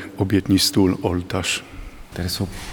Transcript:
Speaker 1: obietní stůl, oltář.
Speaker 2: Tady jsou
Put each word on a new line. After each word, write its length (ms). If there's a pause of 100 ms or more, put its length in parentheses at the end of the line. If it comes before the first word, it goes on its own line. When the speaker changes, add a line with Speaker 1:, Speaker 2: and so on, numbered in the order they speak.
(180)
Speaker 1:
obietní 420
stůl, 420
oltář. 640 (500)
Speaker 2:
Tady 160
jsou 180 (260)